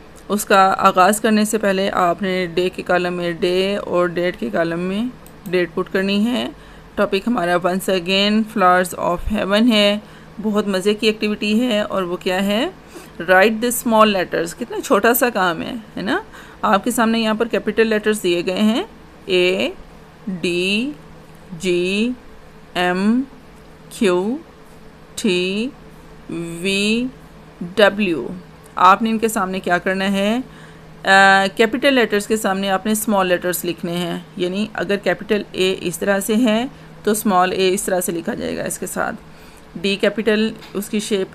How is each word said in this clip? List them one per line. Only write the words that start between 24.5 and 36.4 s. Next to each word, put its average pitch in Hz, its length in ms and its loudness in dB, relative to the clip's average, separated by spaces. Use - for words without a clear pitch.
T, 190 540 -2
V, 196 800 -2
W। 196 520 2
आपने 202 320 6
इनके 226 200 0
सामने 190 300 -2
क्या 180 180 0
करना 190 280 -2
है, 202 560 -2
अ, - 20 -12
capital 247 460 2
letters 208 340 2
के 220 100 0
सामने 196 320 -2
आपने 190 260 0
small 202 320 0
letters 180 380 0
लिखने 170 260 -4
हैं। 175 360 -4
यानी 185 360 -2
अगर 196 220 -2
capital 196 480 -2
ए 185 160 0
इस - 280 -6
तरह 196 200 0
से 214 160 -2
है 233 360 2